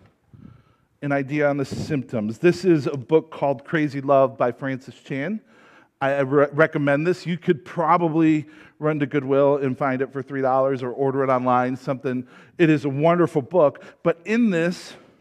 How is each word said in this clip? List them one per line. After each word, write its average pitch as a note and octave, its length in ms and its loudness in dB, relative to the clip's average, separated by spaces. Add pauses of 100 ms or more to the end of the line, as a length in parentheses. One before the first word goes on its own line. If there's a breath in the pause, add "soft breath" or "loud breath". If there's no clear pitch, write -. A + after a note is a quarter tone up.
(1040 loud breath)
an C#3+ 80 -4
idea C#3+ 400 0
on C#3+ 60 -2
the C#3+ 80 -2
symptoms. A#2 760 -6
This F3 260 2
is D#3+ 220 2
a D3 100 -6
book D#3 360 0
called C#3 320 -4
Crazy D3+ 360 -2
Love C3+ 380 4
by B2 140 0
Francis C3 420 -10
Chan. D#3 460 -8 (640 soft breath)
I C#3 180 0
re-, C#3 320 4
recommend D3 540 0
this. F3 200 -4
You E3+ 100 -2
could E3+ 260 -2
probably D#3+ 840 2 (320 loud breath)
run D3+ 220 -2
to D3 60 0
Goodwill C#3 500 2
and C3+ 200 -2
find C3 240 -2
it C3+ 100 -4
for C3+ 120 -10
three C3+ 180 -8
dollars C3 420 0
or B2 80 -6
order C3+ 320 -2
it C3 60 -2
online, B2+ 480 0
something. B2+ 500 -6 (300 loud breath)
It E3 140 4
is D3 160 0
a - 20 0
wonderful D#3 540 0
book. D3 420 0 (180 loud breath)
But E3+ 220 0
in A3+ 240 0
this, F3 460 -4 (260 soft breath)